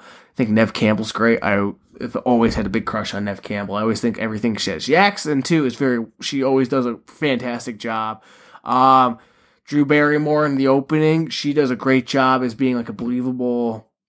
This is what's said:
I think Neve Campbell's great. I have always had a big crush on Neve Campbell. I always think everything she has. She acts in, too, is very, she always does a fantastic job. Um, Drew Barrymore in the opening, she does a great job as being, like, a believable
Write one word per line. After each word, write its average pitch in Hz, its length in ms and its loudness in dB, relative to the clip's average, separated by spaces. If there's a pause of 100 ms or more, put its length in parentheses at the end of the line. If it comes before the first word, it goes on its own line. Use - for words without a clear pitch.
I - 360 -20
think 117 140 0
Neve 110 220 4
Campbell's 110 400 0
great. 117 300 2
I 101 280 0 (300)
have - 240 -10
always 117 300 2
had 110 100 -4
a 95 60 -4
big 107 160 -4
crush 104 260 -6
on 101 140 -6
Neve 98 160 -8
Campbell. 101 320 -8
I 104 80 -2
always 110 180 0
think 117 180 -4
everything 110 380 -4
she - 140 -6
has. 82 140 -8
She 143 120 2
acts 196 300 0
in, 143 160 -2
too, 160 240 0
is 120 100 -4
very, 123 300 -2 (160)
she 135 200 -4
always 131 260 2
does 131 180 -2
a 117 120 -6 (100)
fantastic 120 680 -6
job. 110 440 -6 (420)
Um, 127 540 6 (460)
Drew 147 200 2
Barrymore 147 600 2
in 143 100 0
the 135 120 2
opening, 156 600 2
she 143 240 -4
does 139 180 2
a 127 60 -2
great 131 300 2
job 131 360 2
as 120 120 -4
being, 127 220 0
like, 117 120 -6
a 117 60 -10
believable 120 960 -4 (180)